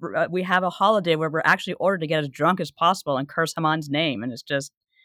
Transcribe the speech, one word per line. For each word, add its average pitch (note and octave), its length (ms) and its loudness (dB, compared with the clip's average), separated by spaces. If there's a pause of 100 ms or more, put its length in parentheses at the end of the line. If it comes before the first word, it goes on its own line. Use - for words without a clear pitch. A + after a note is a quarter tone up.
(140)
uh, E3 160 0
we F3+ 120 -2
have F#3 220 2
a F3+ 60 0
holiday G3 460 2
where D#3 140 -2
we're D#3 140 -2
actually F#3 300 2
ordered F#3 260 0
to D#3+ 60 -2
get D#3 140 0
as D3 80 -4
drunk E3 320 0
as D3+ 100 -6
possible E3+ 460 0
and C#3 120 -4
curse E3 260 -2
Haman's D#3 340 -2
name, C#3+ 340 -2
and B2+ 100 -6
it's A2+ 100 -14
just, C#3 280 -4 (340)